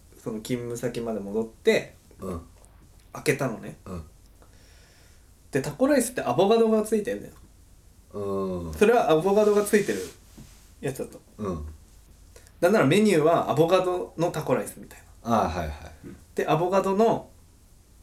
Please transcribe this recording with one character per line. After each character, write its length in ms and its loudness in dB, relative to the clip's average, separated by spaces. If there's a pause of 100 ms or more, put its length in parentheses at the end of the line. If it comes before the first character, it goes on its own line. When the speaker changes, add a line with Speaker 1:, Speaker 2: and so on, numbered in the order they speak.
(160)
Speaker 1:
ー、 60 -20
そ 80 -8
の 100 -10
勤 300 -8
務 60 -8
先 240 -8
ま 120 -6
で 60 -6
戻 240 -6
っ 60 -6
て、 480 -2 (240)
Speaker 2:
う 100 -10
ん。 100 -10 (760)
Speaker 1:
開 60 -14
け 140 0
た 120 -4
の 80 -8
ね。 300 -16
Speaker 2:
う 80 -12
ん。 100 -10 (1500)
Speaker 1:
で、 120 -2
タ 100 -8
コ 140 0
ラ 100 4
イ 60 2
ス 100 -6
っ 20 -18
て 60 -6
ア 140 -4
ボ 160 4
カ 80 4
ド 120 4
が 120 2
つ 120 -4
い 80 0
て 120 -6
ん 80 -10
だ 60 -16
よ。 40 -20 (800)
Speaker 2:
う 600 -6
ん。 20 -10
Speaker 1:
そ 100 4
れ 80 6
は 180 2
ア 60 6
ボ 180 2
カ 80 4
ド 120 4
が 100 2
つ 100 -2
い 120 4
て 80 -2
る 80 -6 (800)
や 100 -6
つ 60 -12
だ 80 -8
と。 160 -20 (160)
Speaker 2:
う 120 -6
ん。 160 -8 (920)
Speaker 1:
な 80 4
ん 40 6
な 80 4
ら 40 4
メ 160 4
ニ 120 6
ュ 20 4
ー 80 6
は 280 4
ア 40 0
ボ 120 6
カ 160 4
ド 360 -4
の 120 0
タ 120 -8
コ 120 0
ラ 80 -2
イ 60 -10
ス 80 -16
み 100 -18
た 120 -20
い 40 -20 (220)
な。 100 0
Speaker 2:
あ 120 2
あ、 20 -4
は 160 -6
い 20 -6
は 60 -8
い。 20 -10 (600)
Speaker 1:
で、 120 -2
ア 120 2
ボ 120 0
カ 120 2
ド 120 0
の、 360 2 (720)